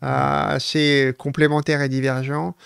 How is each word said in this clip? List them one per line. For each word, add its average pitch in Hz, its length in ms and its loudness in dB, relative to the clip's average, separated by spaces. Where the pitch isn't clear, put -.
euh, 139 60 -6
assez 139 1080 2
complémentaire 147 640 0
et 139 80 0
divergent. 135 680 -4